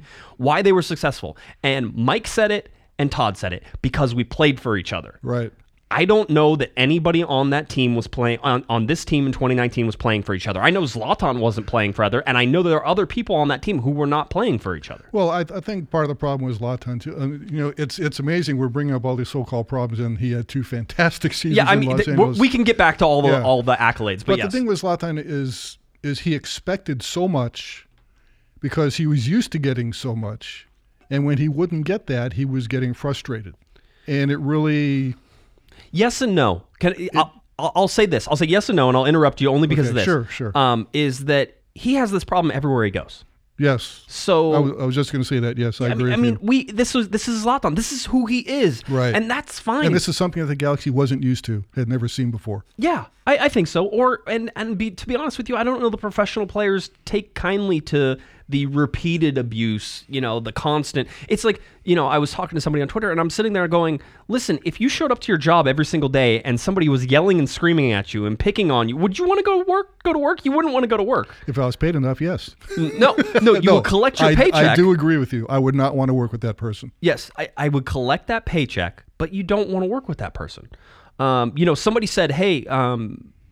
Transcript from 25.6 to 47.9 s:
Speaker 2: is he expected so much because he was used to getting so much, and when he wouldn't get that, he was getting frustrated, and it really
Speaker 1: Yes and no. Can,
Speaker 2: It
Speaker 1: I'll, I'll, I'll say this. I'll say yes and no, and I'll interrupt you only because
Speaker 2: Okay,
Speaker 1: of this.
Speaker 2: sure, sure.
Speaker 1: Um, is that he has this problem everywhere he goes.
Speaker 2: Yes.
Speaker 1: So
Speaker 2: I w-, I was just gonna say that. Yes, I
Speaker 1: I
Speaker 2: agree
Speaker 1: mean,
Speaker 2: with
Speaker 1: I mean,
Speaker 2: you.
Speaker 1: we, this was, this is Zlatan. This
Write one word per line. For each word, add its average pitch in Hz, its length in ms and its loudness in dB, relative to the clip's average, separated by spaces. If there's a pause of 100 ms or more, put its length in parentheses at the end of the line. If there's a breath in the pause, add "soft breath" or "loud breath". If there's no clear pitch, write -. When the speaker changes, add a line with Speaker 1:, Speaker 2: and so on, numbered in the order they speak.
Speaker 2:
is 139 160 -4
he 160 160 0
expected 160 640 -6
so 180 280 -2
much - 580 -4 (720)
because 147 380 -2
he 160 100 0
was 139 220 0
used 220 240 0
to 160 60 -4
getting 123 340 -2
so 113 240 -6
much, 110 500 -12 (420)
and 143 160 0
when 143 120 2
he 147 100 2
wouldn't 156 380 -2
get 196 220 -4
that, 123 260 -4
he 117 100 -2
was 131 240 -4
getting 127 260 -2
frustrated, 117 600 -8 (500 soft breath)
and 139 260 0
it 143 80 0
really 147 760 0 (760 soft breath)
Speaker 1:
Yes 226 300 0
and 220 140 2
no. 104 280 4 (160)
Can, 175 180 2
Speaker 2:
It 175 180 -8
Speaker 1:
I'll, - 280 0 (140)
I'll, 156 180 -2
I'll 190 120 4
say 214 180 2
this. 143 220 0
I'll 147 80 0
say 160 100 2
yes 190 240 2
and 214 60 2
no, 131 140 6
and 127 80 4
I'll 131 80 2
interrupt 151 360 4
you 139 80 4
only 147 180 4
because 147 180 2
Speaker 2:
Okay, 127 60 -2
Speaker 1:
of 123 40 -2
this. 107 100 2
Speaker 2:
sure, 143 200 2
sure. 113 320 -6
Speaker 1:
Um, 120 360 2
is 139 320 -2
that 143 320 0 (180)
he 247 180 -2
has 247 180 0
this 185 120 -2
problem 170 300 0
everywhere 135 300 0
he 101 80 2
goes. - 320 -10 (360)
Speaker 2:
Yes. 139 480 0
Speaker 1:
So 165 440 2
Speaker 2:
I 151 60 4
w-, 139 240 2
I 131 40 -2
was 127 100 0
just 143 160 -2
gonna 131 120 -2
say 127 160 -2
that. 120 180 -2
Yes, 120 240 -2
I 123 40 0
Speaker 1:
I 120 40 0
Speaker 2:
agree 117 140 0
Speaker 1:
mean, 123 60 2
Speaker 2:
with 220 100 2
Speaker 1:
I - 20 2
mean, 240 120 4
Speaker 2:
you. 110 80 -6
Speaker 1:
we, 254 300 2
this 233 220 0
was, 226 160 0
this 208 180 -4
is 220 180 -2
Zlatan. 233 300 0
This 226 160 -2